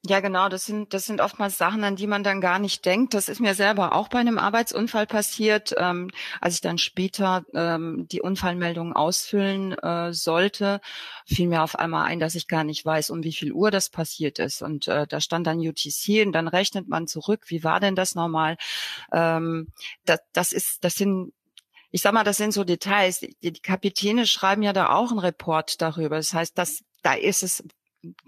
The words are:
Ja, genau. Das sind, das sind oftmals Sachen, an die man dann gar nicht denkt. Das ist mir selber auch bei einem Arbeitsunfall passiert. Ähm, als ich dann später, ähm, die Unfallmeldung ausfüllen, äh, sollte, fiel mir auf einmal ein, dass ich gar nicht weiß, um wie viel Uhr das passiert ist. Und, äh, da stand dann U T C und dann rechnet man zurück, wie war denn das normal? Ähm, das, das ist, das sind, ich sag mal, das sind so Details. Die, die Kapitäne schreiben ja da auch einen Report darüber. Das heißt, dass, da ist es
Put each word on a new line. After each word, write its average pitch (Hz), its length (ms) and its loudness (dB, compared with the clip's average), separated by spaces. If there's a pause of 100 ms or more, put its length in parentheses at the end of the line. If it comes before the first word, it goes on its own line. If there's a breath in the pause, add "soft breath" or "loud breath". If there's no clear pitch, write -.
Ja, 196 160 4
genau. 190 260 2
Das 185 180 -4
sind, 214 280 -6
das 196 120 -4
sind 208 140 -4
oftmals 202 380 0
Sachen, 208 260 0
an 202 140 0
die 208 100 -4
man 202 160 0
dann 196 160 0
gar 185 200 2
nicht 202 260 -2
denkt. 214 280 2
Das 202 140 0
ist 202 140 -6
mir 202 140 2
selber 202 380 2
auch 196 140 0
bei 247 120 0
einem 233 180 2
Arbeitsunfall 220 680 0
passiert. 214 720 0
Ähm, 180 360 0 (280 loud breath)
als 175 140 0
ich - 80 -4
dann 170 160 -2
später, 185 680 0 (100)
ähm, 165 560 -2
die - 120 -4
Unfallmeldung 175 720 -2
ausfüllen, 196 800 0
äh, 170 400 -2
sollte, 196 680 2 (460 loud breath)
fiel 175 220 2
mir 165 140 4
auf - 160 -2
einmal 165 280 0
ein, 170 140 -2
dass 165 160 -2
ich 170 120 -8
gar 160 160 0
nicht 151 220 -4
weiß, 156 240 0
um 160 140 -6
wie 160 100 -4
viel - 180 -4
Uhr 202 200 2
das 196 180 0
passiert - 500 -4
ist. - 220 -4
Und, 147 260 -4
äh, 147 200 2
da 147 120 -6
stand 165 280 0
dann 165 120 0
U 160 140 -2
T - 160 -4
C 208 340 4
und 196 80 2
dann 160 160 2
rechnet 185 400 0
man 165 200 -2
zurück, 202 400 -2
wie 165 160 -4
war 165 180 4
denn 196 140 2
das 185 200 0
normal? 165 400 0 (560 loud breath)
Ähm, 165 640 0 (320 loud breath)
das, 165 140 4 (120)
das - 220 0
ist, - 320 -4
das 170 80 0
sind, 190 400 -2 (580 soft breath)
ich 185 100 -2
sag 208 120 4
mal, 220 100 6
das 202 140 2
sind 214 160 0
so 202 100 0
Details. 185 560 2
Die, - 220 -12
die 170 200 -6
Kapitäne 202 640 0
schreiben 202 360 2
ja 202 120 2
da 185 200 4
auch 233 160 4
einen 226 100 0
Report 170 640 -2
darüber. 156 340 -2
Das 156 180 -2
heißt, 170 240 -2
dass, - 260 -4 (180)
da 135 120 2
ist - 300 2
es - 200 -4 (640)